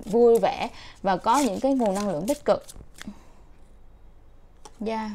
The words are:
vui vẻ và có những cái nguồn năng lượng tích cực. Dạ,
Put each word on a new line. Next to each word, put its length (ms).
vui 340
vẻ 300
và 140
có 220
những 220
cái 140
nguồn 200
năng 140
lượng 180
tích 180
cực. 200
Dạ, 340